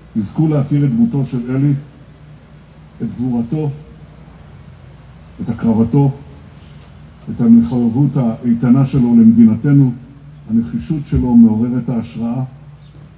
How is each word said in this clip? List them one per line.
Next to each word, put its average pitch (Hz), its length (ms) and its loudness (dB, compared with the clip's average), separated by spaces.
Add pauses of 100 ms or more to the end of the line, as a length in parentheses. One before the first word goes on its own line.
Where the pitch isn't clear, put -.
(160)
יזכו 113 320 -2
להכיר 143 360 0
את 135 60 0
דמותו 117 360 0
של 123 140 -6 (100)
אלי, 139 220 0 (1300)
את 117 40 -6 (120)
גבורתו, 127 520 -4 (1700)
את - 60 -10
הקרבתו, 139 600 0 (1200)
את - 100 -10
המחויבות 120 760 2
האיתנה 120 680 0
שלו 120 300 0
למדינתנו. 117 760 4 (580)
הנחישות - 560 -4
שלו 127 300 0
מעוררת 117 520 2
ההשראה, 117 540 -6 (760)